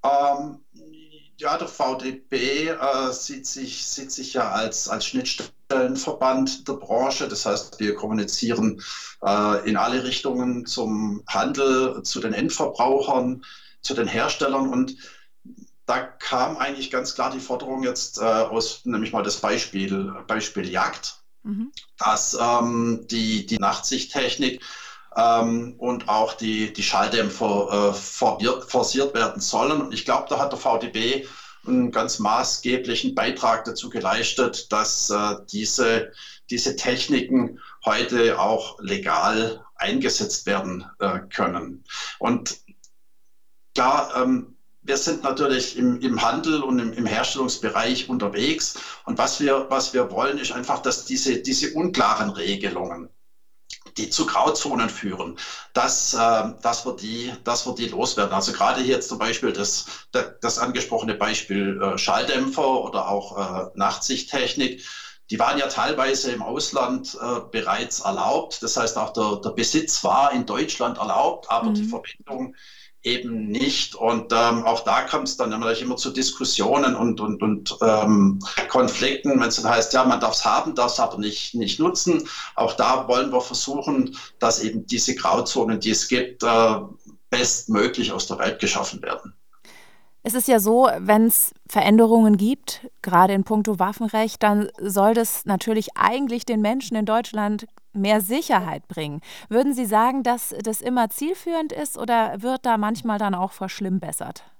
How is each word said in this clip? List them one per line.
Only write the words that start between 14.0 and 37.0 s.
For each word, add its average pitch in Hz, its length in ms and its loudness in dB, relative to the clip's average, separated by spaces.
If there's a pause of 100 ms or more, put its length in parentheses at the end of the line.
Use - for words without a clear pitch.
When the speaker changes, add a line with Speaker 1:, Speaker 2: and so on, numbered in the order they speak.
Speaker 1:
Herstellern. 135 600 0
Und 127 280 0 (920)
da 123 140 0
kam - 560 -2
eigentlich 135 340 -4
ganz 127 240 -4
klar 135 160 -2
die 135 80 -8
Forderung 131 460 -4
jetzt, - 340 -4
äh, 107 60 -2
aus, 110 600 0
nehme 113 220 -2
ich 110 60 -6
mal 107 100 0
das 101 140 -2
Beispiel, 98 760 -2 (140)
Beispiel 101 420 -4
Jagd, 92 460 -4 (300)
Speaker 2:
Mhm. 220 260 -6 (280)
Speaker 1:
dass, - 400 0
ähm, 117 680 0
die, 110 380 -2
die 110 120 -2
Nachtsichttechnik, 127 1000 -2 (560)
ähm, 117 640 2
und 123 300 -4
auch 110 260 2
die, 107 380 -2
die 101 100 -6
Schalldämpfer, 101 1120 2
äh, - 0 -
forbiert-, - 720 -2
forciert 135 460 0
werden 107 260 0
sollen. 139 400 0
Und 135 140 -6
ich - 100 -6
glaub, - 240 0
da 143 120 -2
hat 139 100 0
der 127 80 -6
V - 200 0
D 120 100 -4
B 123 380 -2 (380)
einen 123 280 2
ganz - 260 0
maßgeblichen 123 960 0
Beitrag 113 500 0
dazu 117 240 -8
geleistet, 113 840 -2
dass, - 380 0
äh, 104 260 0 (160)
diese, 113 580 2 (400)
diese 123 240 -2
Techniken 127 840 0 (240)